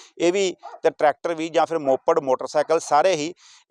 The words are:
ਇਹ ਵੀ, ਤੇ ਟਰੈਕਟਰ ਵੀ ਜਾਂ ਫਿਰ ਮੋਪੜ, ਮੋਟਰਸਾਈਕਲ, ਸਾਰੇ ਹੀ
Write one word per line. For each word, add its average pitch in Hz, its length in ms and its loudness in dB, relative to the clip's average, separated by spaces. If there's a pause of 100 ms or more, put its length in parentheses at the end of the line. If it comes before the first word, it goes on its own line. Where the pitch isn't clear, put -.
(180)
ਇਹ 175 160 2
ਵੀ, 196 220 -2 (280)
ਤੇ - 60 4
ਟਰੈਕਟਰ 160 440 0
ਵੀ 160 160 -6
ਜਾਂ 160 160 0
ਫਿਰ 165 120 -2
ਮੋਪੜ, 135 420 0
ਮੋਟਰਸਾਈਕਲ, 143 600 0
ਸਾਰੇ 160 360 2
ਹੀ 156 180 -6 (380)